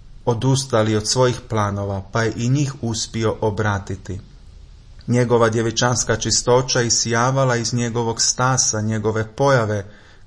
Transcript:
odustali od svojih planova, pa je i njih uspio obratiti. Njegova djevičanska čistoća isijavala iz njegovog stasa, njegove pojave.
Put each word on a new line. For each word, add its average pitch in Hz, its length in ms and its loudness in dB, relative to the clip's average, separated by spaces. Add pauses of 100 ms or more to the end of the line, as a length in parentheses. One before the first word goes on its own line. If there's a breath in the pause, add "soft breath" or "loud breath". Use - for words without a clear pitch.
(240)
odustali 117 720 2
od 104 120 -2
svojih 123 400 2
planova, 101 540 -2 (100)
pa 113 100 0
je 113 140 0
i 117 120 -2
njih 139 340 0
uspio 110 580 -2
obratiti. 101 800 -4 (840)
Njegova 120 420 4
djevičanska 113 680 0
čistoća 123 640 2
isijavala 120 760 0
iz 117 180 -4
njegovog 117 460 -2
stasa, 127 600 0
njegove 107 460 0
pojave. 110 600 0 (400 loud breath)